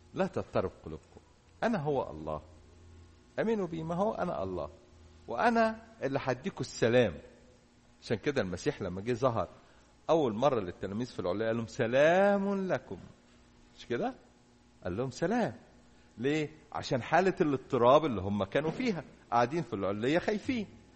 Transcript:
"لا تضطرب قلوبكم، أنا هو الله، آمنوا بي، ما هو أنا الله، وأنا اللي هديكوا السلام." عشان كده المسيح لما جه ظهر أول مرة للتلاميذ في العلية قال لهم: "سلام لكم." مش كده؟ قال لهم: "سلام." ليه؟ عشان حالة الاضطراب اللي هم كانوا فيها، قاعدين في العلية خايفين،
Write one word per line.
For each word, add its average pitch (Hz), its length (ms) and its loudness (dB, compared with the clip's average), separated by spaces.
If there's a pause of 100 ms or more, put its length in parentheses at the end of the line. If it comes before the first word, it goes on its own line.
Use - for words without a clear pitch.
(140)
"لا 180 140 -2
تضطرب 104 440 -4 (140)
قلوبكم، - 340 -14 (440)
أنا 226 140 0
هو 143 320 -2
الله، 78 320 -6 (960)
آمنوا 202 280 -2
بي، 165 160 -8
ما 165 120 -6
هو 202 180 0
أنا 175 300 -4
الله، 87 260 -4 (580)
وأنا 220 580 0 (180)
اللي 135 200 -2
هديكوا 131 380 -4
السلام." 117 560 2 (840)
عشان 113 160 -2
كده 135 240 -2
المسيح 101 400 -4
لما 92 200 -6
جه 120 120 -2
ظهر 113 340 0 (640)
أول 151 240 4
مرة 123 260 2
للتلاميذ 98 460 -6
في - 140 -10
العلية 98 280 -2
قال 113 100 0
لهم: 117 100 -4
"سلام 190 1000 2
لكم." 123 320 -6 (760)
مش - 100 -20
كده؟ 185 300 -4 (680)
قال 92 140 -4
لهم: 131 120 -4
"سلام." 175 460 -2 (640)
ليه؟ 143 320 0 (220)
عشان 113 300 -2
حالة 180 400 4
الاضطراب 139 640 6
اللي 110 160 -2
هم 101 220 0
كانوا 156 280 0
فيها، 196 320 -2 (280)
قاعدين 123 320 2
في - 100 -10
العلية 104 460 0
خايفين، 220 480 -2 (280)